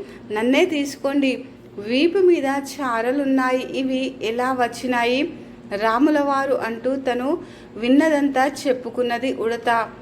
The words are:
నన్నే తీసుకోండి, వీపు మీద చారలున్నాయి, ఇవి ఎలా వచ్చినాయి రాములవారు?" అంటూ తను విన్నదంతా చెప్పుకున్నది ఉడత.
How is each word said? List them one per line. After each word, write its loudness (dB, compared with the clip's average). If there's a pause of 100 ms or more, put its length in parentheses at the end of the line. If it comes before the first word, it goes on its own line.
(320)
నన్నే 4
తీసుకోండి, -2 (340)
వీపు 2
మీద 6
చారలున్నాయి, 0
ఇవి -2
ఎలా -2
వచ్చినాయి 0 (420)
రాములవారు?" 2
అంటూ -2
తను -2 (380)
విన్నదంతా 4
చెప్పుకున్నది -2
ఉడత. 0 (140)